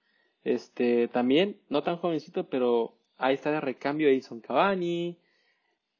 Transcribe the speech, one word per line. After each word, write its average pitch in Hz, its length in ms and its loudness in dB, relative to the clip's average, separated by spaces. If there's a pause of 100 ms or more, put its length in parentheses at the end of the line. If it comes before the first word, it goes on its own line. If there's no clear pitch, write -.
(420)
Este, 120 640 0
también, 135 600 2
no 143 160 -2
tan 175 140 -4
jovencito, 170 500 -6
pero 120 480 0 (220)
ahí 131 160 0
está 147 180 -4
de 151 80 -2
recambio 143 480 -2
Edinson 127 320 0
Cavani. 170 760 -2 (840)